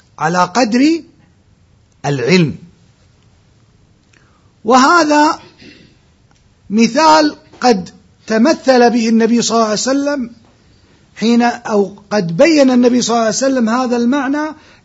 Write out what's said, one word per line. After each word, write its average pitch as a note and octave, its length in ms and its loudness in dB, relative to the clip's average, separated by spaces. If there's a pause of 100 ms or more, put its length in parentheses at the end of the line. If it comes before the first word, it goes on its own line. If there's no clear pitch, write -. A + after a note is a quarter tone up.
(200)
على E3+ 240 -2
قدر B3+ 600 0 (1000)
العلم، C#3+ 500 0 (2000)
وهذا D4 760 2 (1300)
مثال D4 680 2 (260)
قد G#3 280 0 (380)
تمثل B3 640 2
به A3+ 200 -2
النبي A3+ 320 2
صلى G#3+ 140 -4
الله A3+ 100 0
عليه G#3+ 80 -4
وسلم C#4 580 -4 (840)
حين، A#3 260 0
أو G#3+ 540 -2 (160)
قد E3+ 260 -4
بين C#4+ 340 4
النبي B3 300 2
صلى A3 120 -4
الله A#3 120 -2
عليه G#3+ 100 -2
وسلم B3+ 340 -2
هذا B3 280 -2
المعنى C#4+ 580 -4 (300)